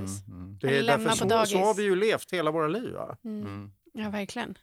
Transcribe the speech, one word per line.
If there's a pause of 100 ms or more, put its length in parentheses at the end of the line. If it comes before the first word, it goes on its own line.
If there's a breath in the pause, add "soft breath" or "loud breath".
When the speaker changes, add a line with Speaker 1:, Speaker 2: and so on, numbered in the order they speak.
(280)
Speaker 1:
Mm,
mm.
Speaker 2:
Det
är
Speaker 3:
Eller
lämna
Speaker 2:
därför
Speaker 3:
på
Speaker 2:
så,
Speaker 3:
dagis.
Speaker 2:
så
har
vi
ju
levt
hela
våra
liv,
va?
Speaker 3:
Mm.
Speaker 1:
Mm. (220)
Speaker 3:
Ja,
verkligen.